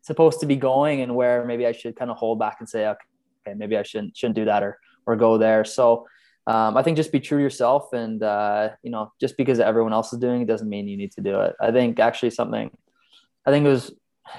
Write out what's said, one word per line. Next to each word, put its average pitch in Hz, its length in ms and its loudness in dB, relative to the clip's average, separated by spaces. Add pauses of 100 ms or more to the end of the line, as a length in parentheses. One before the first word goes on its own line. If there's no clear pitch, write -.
supposed 160 380 4
to 156 60 -4
be 139 100 2
going 135 460 2
and 123 140 -4
where 123 300 2
maybe 120 220 -4
I 117 60 0
should 117 240 -10
kind 123 120 -6
of 113 80 -6
hold 113 220 -2
back 107 200 -4
and 113 100 -18
say, 107 180 -2
"Okay, - 680 -12
maybe 107 220 -4
I 101 60 -2
shouldn't, 107 320 -10
shouldn't 113 200 -4
do 110 100 -2
that 104 180 2
or, 101 160 -8 (260)
or 113 120 0
go 113 200 4
there." 110 280 4
So, 117 420 2 (400)
um, 113 300 2
I 131 60 2
think 165 120 2
just 156 160 -2
be - 80 0
true 143 200 -2
to 143 40 2
yourself 131 480 0
and, 113 320 -6
uh, 104 460 0 (120)
you 117 100 -12
know, 107 280 -8
just 135 160 -4
because 127 240 0
everyone 110 340 2
else 113 200 -2
is 120 60 -8
doing 123 220 0
it 113 60 -4
doesn't 110 220 -2
mean 101 180 -6
you 101 80 -8
need 98 180 -8
to 98 80 -12
do 98 200 -2
it. - 180 -2
I 113 120 0
think 120 280 0
actually 117 300 2
something, 110 420 -6 (760)
I 135 60 4
think 147 140 4
it 143 40 6
was, 127 240 0 (460)